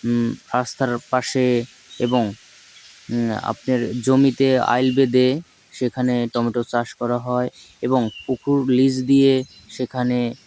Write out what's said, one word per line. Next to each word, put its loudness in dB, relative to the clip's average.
উম, 0
রাস্তার -2
পাশে 0
এবং, 0
উম, -2
আপনার -4
জমিতে 2
আইল 0
বেঁধে 2
সেখানে -2
টমেটো -2
চাষ -4
করা -4
হয় -4
এবং 0
পুকুর -2
লিজ 2
দিয়ে 4
সেখানে -4